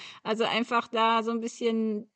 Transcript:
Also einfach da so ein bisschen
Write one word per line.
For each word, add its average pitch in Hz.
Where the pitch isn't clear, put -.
Also 220
einfach 233
da 226
so 226
ein 233
bisschen 226